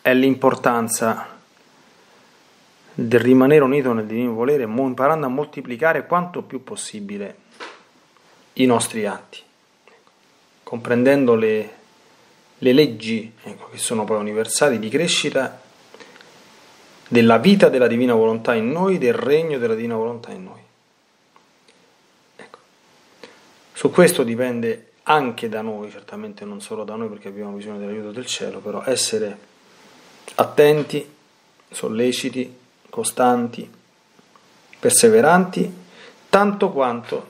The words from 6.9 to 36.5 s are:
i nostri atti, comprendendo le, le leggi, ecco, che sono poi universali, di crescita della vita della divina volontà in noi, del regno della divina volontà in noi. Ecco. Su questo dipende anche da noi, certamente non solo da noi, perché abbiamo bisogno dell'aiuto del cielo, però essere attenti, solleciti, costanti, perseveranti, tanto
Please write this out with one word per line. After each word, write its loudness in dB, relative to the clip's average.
i 2
nostri 0
atti, -10
comprendendo 2
le, -2
le 4
leggi, 2
ecco, -18
che -18
sono -4
poi -2
universali, 0
di -8
crescita -2
della 6
vita 6
della 4
divina 2
volontà 2
in 0
noi, 0
del 2
regno 0
della 0
divina -6
volontà -6
in -16
noi. -20
Ecco. -20
Su -2
questo 4
dipende -4
anche 0
da -6
noi, -10
certamente -16
non -14
solo -10
da -10
noi, -6
perché -14
abbiamo -12
bisogno -12
dell'aiuto -10
del -12
cielo, -8
però -10
essere -4
attenti, 2
solleciti, -4
costanti, -2
perseveranti, 4
tanto 2